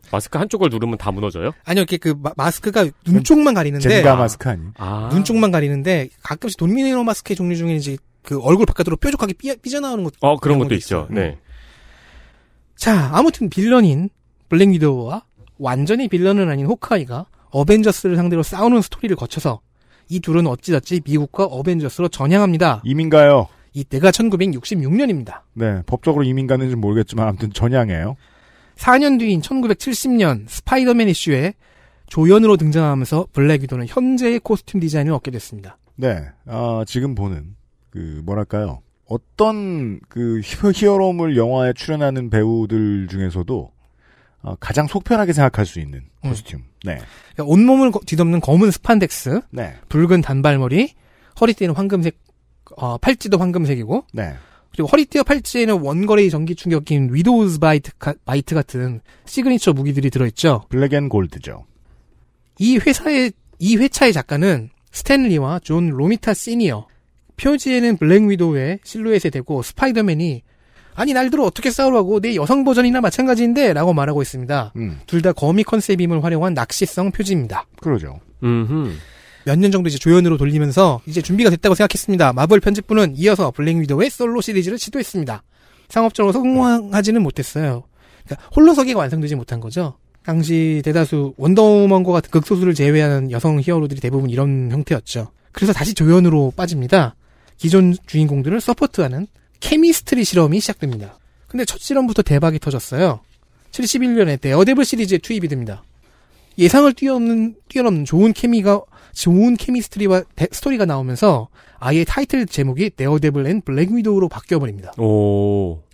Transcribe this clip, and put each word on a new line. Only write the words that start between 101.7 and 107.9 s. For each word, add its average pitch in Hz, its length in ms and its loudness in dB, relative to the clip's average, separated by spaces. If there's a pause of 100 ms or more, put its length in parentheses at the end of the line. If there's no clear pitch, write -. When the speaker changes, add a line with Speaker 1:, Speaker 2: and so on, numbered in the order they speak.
Speaker 2:
실험부터 254 420 0
대박이 156 360 2
터졌어요. 135 640 -4 (500)
칠십일 247 460 -2
년에 165 200 2
데어데블 196 480 2
시리즈에 196 340 -2
투입이 190 300 -6
됩니다. 117 340 -8 (760)
예상을 262 360 4
뛰어넘는, 233 640 -2 (120)
뛰어넘는 208 380 0